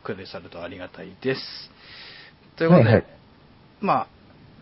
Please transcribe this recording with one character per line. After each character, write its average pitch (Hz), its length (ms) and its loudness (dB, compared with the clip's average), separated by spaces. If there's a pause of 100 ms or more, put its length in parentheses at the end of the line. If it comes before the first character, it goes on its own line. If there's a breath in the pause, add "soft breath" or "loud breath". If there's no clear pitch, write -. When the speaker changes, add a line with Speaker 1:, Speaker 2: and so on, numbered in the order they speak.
Speaker 1:
く 113 100 -8
だ 92 120 -18
さ 95 140 -16
る 87 100 -20
と 85 120 -16
あ 87 60 -12
り 87 80 -14
が 90 140 -16
た 85 120 -20
い 92 200 -18
で 131 120 -2
す。 135 60 -12 (1160 soft breath)
と 165 80 -2
い - 20 2
う 165 40 4
こ 175 60 8
と 139 60 8
で、 107 60 4
Speaker 2:
は 110 40 4
い - 40 6
は 87 40 4
い。 - 60 -10 (760)
Speaker 1:
ま 185 200 0
あ、 - 60 -8 (560)